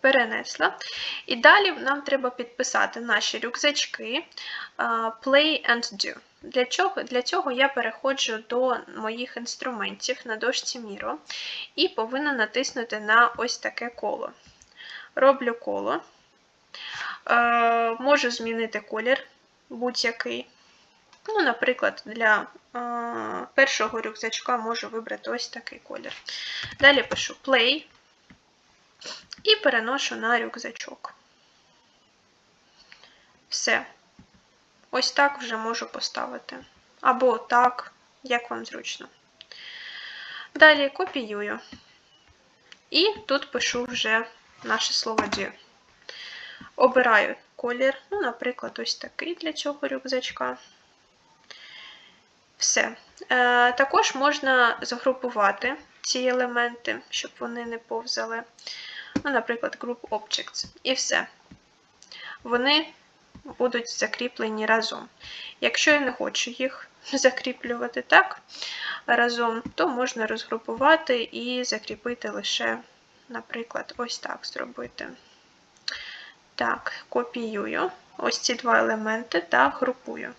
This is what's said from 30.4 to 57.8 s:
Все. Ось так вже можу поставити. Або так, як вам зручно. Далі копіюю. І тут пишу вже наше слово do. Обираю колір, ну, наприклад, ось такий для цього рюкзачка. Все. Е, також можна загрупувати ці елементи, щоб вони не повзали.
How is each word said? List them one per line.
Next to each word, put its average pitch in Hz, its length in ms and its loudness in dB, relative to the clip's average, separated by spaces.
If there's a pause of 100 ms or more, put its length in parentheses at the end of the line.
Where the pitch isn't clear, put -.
Все. - 380 0 (1040)
Ось 254 220 0
так 285 260 4
вже 233 180 -6
можу 226 300 -4
поставити. - 720 -8 (440)
Або 247 380 4
так, 247 540 2 (300)
як 240 280 -2
вам 226 140 -8
зручно. - 440 -10 (1500)
Далі 294 340 10
копіюю. 214 680 -4 (1300)
І 403 240 4 (120)
тут 277 240 0
пишу 247 340 -2
вже 226 420 0 (380)
наше 220 280 0
слово - 280 0
do. 104 320 -4 (1200)
Обираю 240 600 6 (200)
колір, 247 380 0 (160)
ну, 403 100 -2
наприклад, 254 580 -4
ось 233 160 -4
такий - 400 -8
для 320 180 -6
цього 285 360 -4
рюкзачка. 262 680 -4 (2000)
Все. - 380 0 (340)
Е, 247 420 6
також 277 420 4
можна 269 680 4
загрупувати 240 920 0 (240)
ці 254 260 0
елементи, 240 760 0 (100)
щоб - 280 -6
вони 240 260 -6
не 233 140 -8
повзали. 226 640 -6 (840)